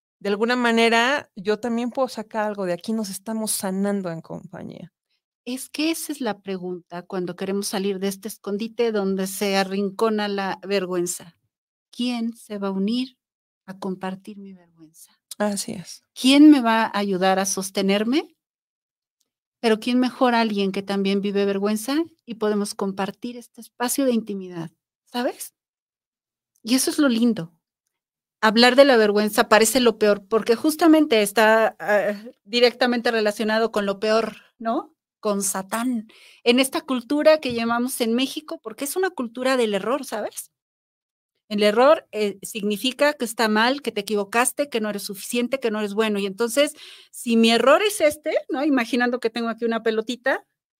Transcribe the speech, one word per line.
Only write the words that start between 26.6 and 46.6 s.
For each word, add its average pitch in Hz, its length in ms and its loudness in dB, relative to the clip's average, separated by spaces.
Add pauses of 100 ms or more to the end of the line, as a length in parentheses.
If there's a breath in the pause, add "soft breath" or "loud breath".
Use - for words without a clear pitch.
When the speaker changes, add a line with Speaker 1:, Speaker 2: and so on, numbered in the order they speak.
Speaker 2:
Y 233 120 0
eso 262 160 0
es 302 80 -2
lo 285 100 4
lindo. 220 440 0 (880)
Hablar 233 340 4
de 277 100 10
la 262 120 6
vergüenza 214 520 2
parece 226 320 4
lo 226 160 2
peor, 208 300 2
porque 226 280 2
justamente 311 640 4
está, 220 580 4
ah, 196 340 0 (320)
directamente 240 640 2
relacionado 220 600 0
con 208 140 -2
lo 196 140 -4
peor, 220 380 0 (220)
¿no? 233 360 -6 (240)
Con 202 240 -2
Satán. 220 640 -6 (360 soft breath)
En 240 180 4
esta 269 200 -2
cultura 294 580 2
que 254 140 -4
llamamos 233 480 -2
en 226 140 0
México, 277 480 -6
porque 220 220 -10
es 285 100 -8
una 370 140 0
cultura 254 480 -2
del 220 160 0
error, 226 320 -4
¿sabes? - 460 -10 (960)
El 208 140 0
error, 240 480 4
eh, 208 320 -4
significa 214 720 -2
que 254 120 -6
está 226 240 -2
mal, 233 320 2
que - 100 -6
te 208 100 -6
equivocaste, 220 680 -2
que 233 120 -4
no 214 100 -4
eres 202 120 -8
suficiente, 240 560 -4
que 233 120 -2
no 214 80 -4
eres 202 160 -6
bueno. 214 240 0
Y 202 80 -4
entonces, 233 480 0 (360 loud breath)